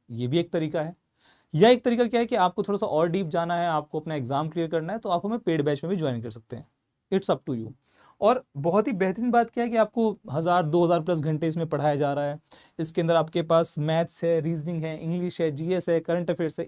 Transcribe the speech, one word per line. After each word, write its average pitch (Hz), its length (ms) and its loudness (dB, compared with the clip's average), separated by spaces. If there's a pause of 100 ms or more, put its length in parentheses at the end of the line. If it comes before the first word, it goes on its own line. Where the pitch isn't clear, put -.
(100)
ये 120 160 -4
भी 143 120 0
एक 170 140 -2
तरीका 160 300 -2
है। 165 140 -8 (580)
या 170 140 6
एक 247 160 4
तरीका 240 220 2
क्या 233 140 0
है 233 60 0
कि 247 100 -2
आपको 180 260 2
थोड़ा 202 160 -2
सा - 80 -2
और 156 220 2
डीप 180 180 -2
जाना 170 300 -2
है, 175 120 0
आपको 156 320 -2
अपना 156 140 -8
एग्जाम 139 340 -2
क्लियर 165 220 -4
करना 165 220 -2
है, 220 60 -6
तो 226 100 -6
आप 175 180 0
हमें 226 120 -2
पेड 160 240 0
बैच 147 220 0
में 165 60 -4
भी 202 60 0
ज्वाइन 131 260 -2
कर 117 80 -8
सकते 113 260 -16
हैं। - 100 -16 (460)
It's 190 180 0
up 143 180 2
to 135 80 -2
you। 110 160 -8 (480)
और 247 240 4 (120)
बहुत 170 300 2
ही 277 60 -2
बेहतरीन 190 380 0
बात 233 200 4
क्या 240 140 -2
है 240 60 -4
कि 233 60 0
आपको 220 340 2 (200)
हज़ार, 170 360 2
दो 170 180 4
हज़ार 170 180 4
प्लस 165 180 0
घंटे 156 280 -2
इसमें 160 200 -2
पढ़ाया 147 280 0
जा 143 160 0
रहा 143 120 -2
है। 143 140 -6 (400)
इसके 165 220 -2
अंदर 165 160 2
आपके 165 260 0
पास 165 360 2
मैथ्स 160 460 -2
है, 165 160 2
रीजनिंग 160 440 -4
है, 160 180 -6
इंग्लिश 175 380 -4
है, 160 100 2
जीएस 165 380 -2
है, 165 120 4
करंट 170 300 -2
अफेयर्स 160 300 -2
है, - 80 -4